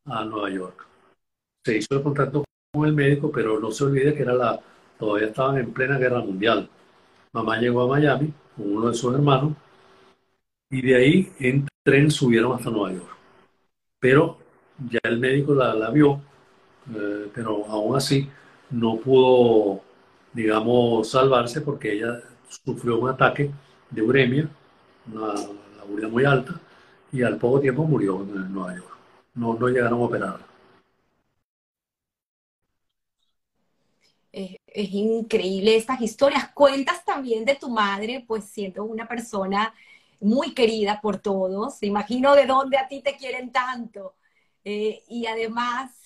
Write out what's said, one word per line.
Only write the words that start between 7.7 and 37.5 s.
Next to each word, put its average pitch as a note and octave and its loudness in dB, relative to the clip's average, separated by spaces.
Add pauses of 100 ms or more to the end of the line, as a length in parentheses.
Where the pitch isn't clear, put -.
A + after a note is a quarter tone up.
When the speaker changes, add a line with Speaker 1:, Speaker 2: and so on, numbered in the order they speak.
Speaker 1:
a B2 2
Miami C#3+ 2 (220)
con G2+ -6
uno A2+ 0
de A2+ -2
sus B2 -2
hermanos C#3+ 2 (1160)
y C3 -6
de B2+ 4
ahí D3+ 4
en C#3 0 (160)
tren C#3+ 6
subieron B2 2
hasta A#2+ -6
Nueva G2+ -2
York. F2+ -12 (920)
Pero C#3 4 (520)
ya A2+ -2
el A#2 -2
médico C#3 2
la, B2 2
la A2 -2
vio, C#3+ 4 (720)
eh, G#2 -6
pero A2 -6
aún G#2+ -2
así C#3 0 (420)
no A2+ 0
pudo, A#2+ 6 (520)
digamos, A2+ 2
salvarse C3 2
porque A#2+ -6
ella A#2 -6 (300)
sufrió A#2 -4
un B2+ 0
ataque C#3 0 (400)
de A2+ -6
uremia, C3 2 (640)
una, A2 -8
la G2+ -12
urea G#2 -6
muy A#2 0
alta, C#3 0 (520)
y B2+ -4
al A2 0
poco B2+ 2
tiempo C3+ 0
murió G2+ 0
en G2 -10
Nueva F#2 -10
York. - -20 (380)
No, A#2 -4
no B2 -2
llegaron A#2+ 0
a A#2+ 0
operarla. G2 -6 (3750)
Speaker 2:
Es, F#3+ -14 (100)
es G3+ -8
increíble G#3 0
estas A3+ -2
historias. C#4 0
Cuentas C#4 2
también B3+ -4
de C#4 2